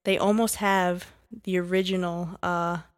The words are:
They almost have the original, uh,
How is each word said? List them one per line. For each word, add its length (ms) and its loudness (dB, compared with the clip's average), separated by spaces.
They 140 2
almost 380 2
have 500 2
the 140 0
original, 840 -2
uh, 360 -2